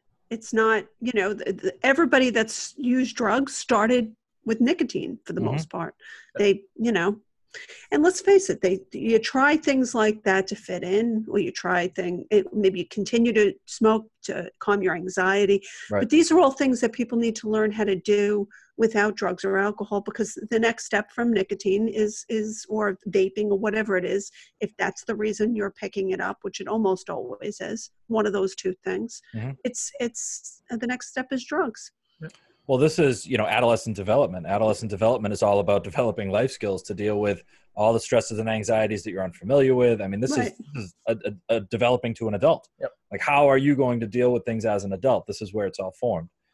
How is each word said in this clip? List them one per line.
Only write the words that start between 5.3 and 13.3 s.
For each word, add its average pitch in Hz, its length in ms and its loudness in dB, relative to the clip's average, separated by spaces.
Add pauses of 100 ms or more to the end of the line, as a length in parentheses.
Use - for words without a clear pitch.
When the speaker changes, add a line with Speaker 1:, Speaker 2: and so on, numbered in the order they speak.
Speaker 1:
the 175 80 -4
Speaker 2:
Mm-hmm. - 100 -2
Speaker 1:
most 156 180 -4
part. - 260 -8 (420)
Speaker 3:
Yep. - 20 -10
Speaker 1:
They, 202 220 4 (140)
you 233 160 -2
know, 196 260 0 (720)
and 302 140 2
let's 370 160 2
face 392 300 4
it, - 100 -2
they, 190 220 0 (100)
you 226 260 2
try 269 380 2
things 269 400 0
like 214 280 2
that 190 240 2
to 214 100 -8
fit 180 260 -8
in, 220 460 0
or 208 100 0
you 135 140 -2
try 180 340 -2
thing, 180 420 -6
it, 208 240 4
maybe 190 260 2
you 170 120 -4
continue 226 400 2